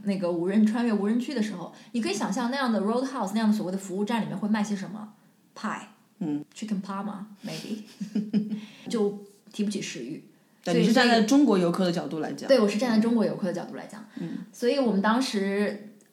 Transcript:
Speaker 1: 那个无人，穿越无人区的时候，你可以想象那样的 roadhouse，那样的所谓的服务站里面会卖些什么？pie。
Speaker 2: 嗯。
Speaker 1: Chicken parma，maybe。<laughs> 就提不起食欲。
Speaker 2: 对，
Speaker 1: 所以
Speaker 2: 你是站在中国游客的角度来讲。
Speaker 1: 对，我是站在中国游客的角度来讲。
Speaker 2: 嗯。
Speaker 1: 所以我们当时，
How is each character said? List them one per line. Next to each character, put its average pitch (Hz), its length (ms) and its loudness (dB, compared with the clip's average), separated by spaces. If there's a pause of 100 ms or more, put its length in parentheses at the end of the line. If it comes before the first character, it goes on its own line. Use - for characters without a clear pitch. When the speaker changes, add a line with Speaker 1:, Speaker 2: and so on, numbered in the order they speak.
Speaker 1:
那 196 140 0
个 175 120 0
无 175 160 0
人， 208 180 4
穿 233 220 2
越 226 60 0
无 196 140 0
人 226 140 2
区 254 140 -6
的 226 80 0
时 214 120 -4
候， - 200 -12 (180)
你 240 80 -2
可 220 80 -2
以 403 60 -2
想 247 180 -4
象 247 180 -2
那 269 60 -2
样 254 160 0
的 202 80 2
roadhouse， 240 540 -2
那 226 60 0
样 220 80 4
的 208 60 4
所 170 120 -2
谓 180 60 -4
的 196 40 -2
服 185 200 -8
务 208 80 -2
站 208 180 0
里 160 40 -6
面 151 100 -6
会 196 120 -4
卖 208 160 0
些 208 100 -4
什 185 140 -6
么？ 214 240 -12 (420)
pie。 180 280 -8 (380)
Speaker 2:
嗯。 151 220 -4 (120)
Speaker 1:
Chicken 214 260 -4
parma，maybe。 196 1000 -10 (500)
<laughs> - 560 -4
就 208 360 -2 (280)
提 214 120 -4
不 202 60 -2
起 - 120 -4
食 127 220 -10
欲。 - 200 -10 (400)
Speaker 2:
对， 175 100 0
Speaker 1:
所 - 60 6
以 - 20 6
Speaker 2:
你 180 60 6
是 240 40 4
站 247 160 6
在 226 140 6
中 277 220 6
国 220 120 6
游 175 160 4
客 185 120 0
的 175 60 2
角 170 160 -2
度 156 120 -6
来 135 140 -4
讲。 185 140 -10
Speaker 1:
对， 247 140 6
我 202 80 6
是 208 100 -2
站 247 120 0
在 220 80 4
中 233 160 4
国 214 100 4
游 160 120 0
客 185 100 -4
的 170 60 0
角 165 120 -6
度 147 100 -12
来 85 120 -12
讲。 - 180 -16 (160)
Speaker 2:
嗯。 165 180 -8 (140)
Speaker 1:
所 240 160 -2
以 277 100 4
我 240 140 4
们 190 80 2
当 220 200 4
时， 196 760 -2 (180)